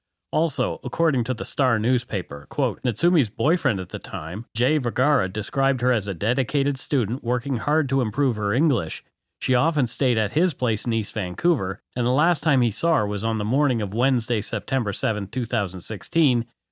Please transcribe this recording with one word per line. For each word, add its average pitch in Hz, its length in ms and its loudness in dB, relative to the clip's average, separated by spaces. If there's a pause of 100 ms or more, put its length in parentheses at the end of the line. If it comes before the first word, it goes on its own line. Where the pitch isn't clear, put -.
(320)
Also, 135 520 0
according 135 420 0
to 127 100 -2
the 117 100 -4
Star 123 320 0
newspaper, 104 720 -2
quote, 123 340 -2
Natsumi's 135 460 2
boyfriend 127 500 0
at 90 100 -6
the 101 100 -6
time, 87 460 -8 (100)
Jay 135 240 2
Vergara, 123 480 0
described 131 540 0
her 127 100 2
as 104 160 0
a 95 80 -2
dedicated 131 640 0
student 123 440 0
working 120 340 0
hard 147 320 0
to 135 120 2
improve 117 360 0
her 104 160 0
English. 120 500 0 (360)
She - 140 0
often 143 320 2
stayed 123 320 0
at 107 160 0
his 170 220 2
place 113 280 0
in 117 100 0
East 110 200 -2
Vancouver, 95 640 0 (160)
and 120 120 0
the 123 40 2
last 160 300 2
time 139 200 4
he 117 100 2
saw 165 260 0
her 107 100 0
was 101 160 -2
on 113 140 0
the 104 80 -2
morning 127 380 2
of 98 100 -6
Wednesday, 120 480 2
September 110 520 -4
seventh, 104 360 -4
two 127 160 -4
thousand 92 360 -4
sixteen, 120 640 0 (260)